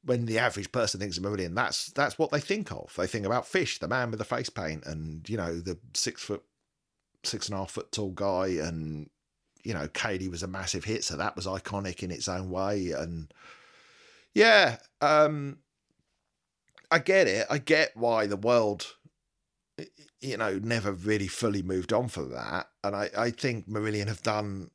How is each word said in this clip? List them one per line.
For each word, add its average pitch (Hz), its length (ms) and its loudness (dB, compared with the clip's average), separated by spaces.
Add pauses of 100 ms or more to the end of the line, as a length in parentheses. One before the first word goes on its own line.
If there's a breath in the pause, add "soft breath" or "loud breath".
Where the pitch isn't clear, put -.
when 123 220 2
the 113 100 0
average 107 340 0
person 107 280 0
thinks 95 180 -6
of 90 60 -6
Marillion, 95 320 -2
that's, 113 320 -2
that's - 320 -2
what 156 120 2
they 147 80 0
think 196 320 -4
of. - 240 -12
They 92 120 -2
think 104 180 -4
about 113 220 0
Fish, - 320 -2
the - 80 -6
man 120 240 -2
with 110 80 -6
the 110 60 -4
face 123 240 -4
paint, 78 360 -6
and, 78 420 -8
you 110 100 -4
know, 85 220 -4
the 85 200 -8 (160)
six - 260 -4
foot, - 220 -6 (800)
six - 240 -6
and 101 80 -6
a 95 40 -4
half 98 120 -6
foot - 200 -10
tall 101 200 -4
guy, 95 360 0
and, 78 640 -4 (540)
you 110 100 -6
know, 76 140 -4
Kayleigh 95 420 -4
was 85 140 -8
a 92 40 -6
massive 92 380 -6
hit, 110 180 -4
so 78 140 -6
that 95 180 -4
was 92 120 -6
iconic 95 560 -6
in 90 80 -6
its - 160 -6
own 92 240 -4
way. 95 400 -2
And 80 420 -6 (1000 loud breath)
yeah, 202 420 8 (240)
um, 147 580 4 (1300)
I 165 80 6
get 185 280 6
it. 101 220 2
I 147 100 2
get 156 360 4
why 113 320 4
the 101 100 0
world, 107 580 2 (840)
y-, 160 80 -14 (320)
you 123 180 -6
know, 101 240 0
never 110 300 0
really 98 360 0
fully 104 360 0
moved 92 300 0
on 120 160 2
from 67 220 -6
that. 62 360 -6 (160)
And 101 120 0
I, 101 220 -2
I 117 140 2
think 117 380 -4
Marillion 107 380 -2
have 110 160 -4
done 104 520 -2